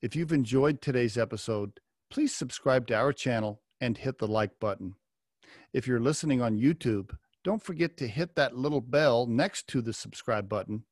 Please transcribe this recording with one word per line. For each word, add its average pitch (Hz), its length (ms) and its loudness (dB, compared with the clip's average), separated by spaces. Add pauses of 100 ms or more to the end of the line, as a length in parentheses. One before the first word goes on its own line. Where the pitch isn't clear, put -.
If 123 160 -6
you've 165 160 -2
enjoyed 135 500 2
today's 120 340 0
episode, 107 640 -2 (320)
please 294 240 0
subscribe 127 540 0
to 117 60 0
our 131 180 2
channel 110 500 -2 (180)
and 123 160 0
hit 131 220 -6
the 113 80 -2
like 107 320 0
button. 98 380 -4 (760)
If 127 140 -2
you're 123 140 2
listening 139 420 0
on 110 160 0
YouTube, 120 580 0 (280)
don't 214 180 0
forget 170 360 -4
to 127 100 -4
hit 151 260 -4
that 123 220 2
little 139 240 0
bell 123 460 4
next 131 420 0
to 131 120 -2
the 113 120 -2
subscribe 107 560 -6
button 104 440 -6